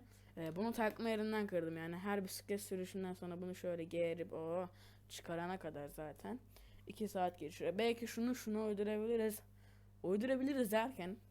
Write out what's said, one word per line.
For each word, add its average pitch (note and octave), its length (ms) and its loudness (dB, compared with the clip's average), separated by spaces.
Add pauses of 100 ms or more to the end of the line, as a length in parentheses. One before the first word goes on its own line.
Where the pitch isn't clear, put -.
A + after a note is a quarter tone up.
(380)
e, D#3+ 180 -4
bunu A3+ 180 2
takma A3+ 360 2
yerinden G#3+ 380 2
kırdım. E3 300 0
Yani E3 180 -4
her G3+ 280 0
bisiklet G3+ 380 -4
sürüşünden F#3 520 -2
sonra F3+ 280 -6
bunu F3+ 140 -4
şöyle F3 280 -2
gerip E3+ 500 0
o E3+ 360 0 (400)
çıkarana F3 500 -4
kadar D3 300 -6
zaten D#3+ 500 -6 (480)
iki G#3 200 -2
saat F3+ 320 2
geçiyor. E3 380 -2
Belki A#3 300 2
şunu A#3+ 280 2
şuna A3 300 0
uydurabiliriz. G#3+ 720 2 (640)
Uydurabiliriz B3+ 680 4
derken A3 460 2 (140)